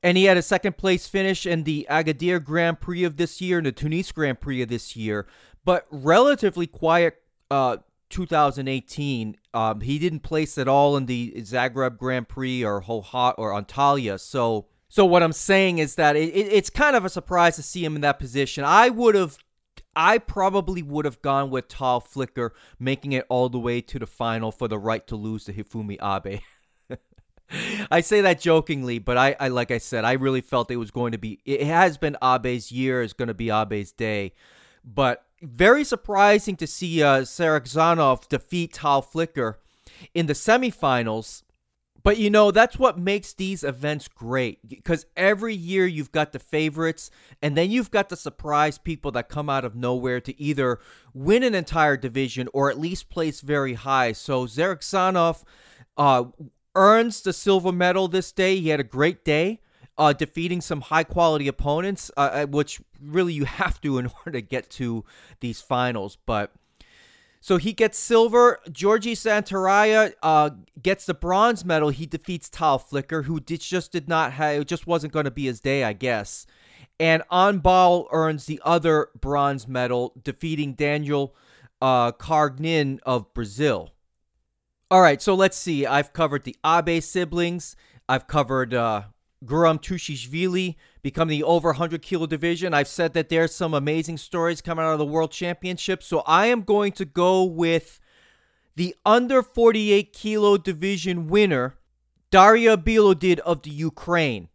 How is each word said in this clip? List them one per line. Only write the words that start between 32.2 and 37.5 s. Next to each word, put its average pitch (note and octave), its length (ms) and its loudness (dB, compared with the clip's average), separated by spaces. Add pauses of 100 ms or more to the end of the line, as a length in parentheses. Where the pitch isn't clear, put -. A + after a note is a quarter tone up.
Abe's B2+ 500 0
year, B2+ 320 -2
it's A2 120 -6
gonna A#2 180 -6
be A2 180 -6
Abe's G#2+ 420 -2
day. G#2 420 -6 (500)
But B2 380 -2 (200)
very F3+ 420 4
surprising G#3 720 2
to D#3+ 100 -8
see, E3 360 -2
uh, C#3 180 6
Serexanov D3+ 1040 0